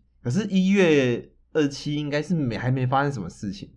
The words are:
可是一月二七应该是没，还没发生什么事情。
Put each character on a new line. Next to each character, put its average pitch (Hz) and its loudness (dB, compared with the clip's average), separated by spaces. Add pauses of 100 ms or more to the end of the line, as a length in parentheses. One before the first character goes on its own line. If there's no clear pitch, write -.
(220)
可 120 -4
是 202 0
一 185 2
月 151 4 (220)
二 151 2
七 147 -6
应 147 -4
该 147 -2
是 175 -4
没， 127 -2
还 123 -2
没 131 0
发 135 2
生 143 0
什 107 -6
么 82 -8
事 98 -10
情。 - -14